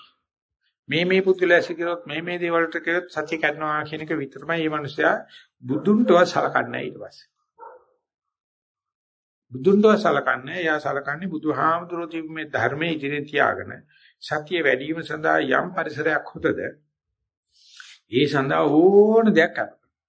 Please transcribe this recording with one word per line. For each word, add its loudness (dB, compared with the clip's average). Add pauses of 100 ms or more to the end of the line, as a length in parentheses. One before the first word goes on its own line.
(880)
මේ, 0
මේ 4
පුද්ගලයා 4
ඇසුරු -2
කරොත් -4
මේ, -8
මේ -6
දේවල් 0
වලට 0
කෙරුවොත් -2
සතිය -4
කැඩෙනවා -2
කියන -8
එක -8
විතරමයි -6
මේ 0
මිනිසයා 0 (480)
බුදුන්ටවත් 4
සලකන්නේ 0
නැහැ -6
ඊට -10
පස්සේ. -18 (2250)
බුදුන්ටවත් 6
සලකන්නේ 0
නැහැ. -10
එයා 0
සලකන්නේ -6
බුදුහාමුදුරුවෝ -2
තිබු -10
මේ -10
ධර්මයේ -2
ඉදිරියෙන් -6
තියාගෙන -2 (480)
සතිය -4
වැඩි 0
වීම -6
සඳහා -2 (100)
යම් 0
පරිසරයක් -4
හොතද -4 (1500)
ඒ 2
සඳහා 0
ඕන 6
දෙයක් 4
කැප -6
කරනවා. -20 (180)